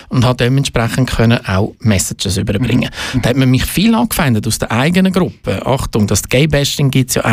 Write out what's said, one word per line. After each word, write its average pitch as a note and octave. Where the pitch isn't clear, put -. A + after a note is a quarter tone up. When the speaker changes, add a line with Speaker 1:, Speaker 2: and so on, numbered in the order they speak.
Speaker 1:
und A#2
habe B2
dementsprechend B2
können A#2
auch G2+
Messages G2
überbringen. G#2
Speaker 2:
Mhm. A#2
Speaker 1:
Da A2+
hat C3
man C3
mich B2+
viel A3
angefeindet D3+
aus G#2+
der -
eigenen F3
Gruppe. D#3+
Achtung, A#2
das G2+
Gay-Bashing C#3+
gibt's C3
ja -